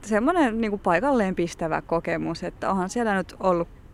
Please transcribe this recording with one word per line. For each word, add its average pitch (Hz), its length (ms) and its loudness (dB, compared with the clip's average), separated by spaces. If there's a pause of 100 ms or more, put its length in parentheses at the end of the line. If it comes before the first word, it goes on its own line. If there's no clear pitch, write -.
semmonen 226 600 2
niinku 208 160 -2
paikalleen 196 580 2
pistävä 160 460 -2
kokemus, 165 640 -4
että 165 260 -6
onhan 190 200 0
siellä 226 260 0
nyt 185 240 -4
ollut 175 280 2 (260)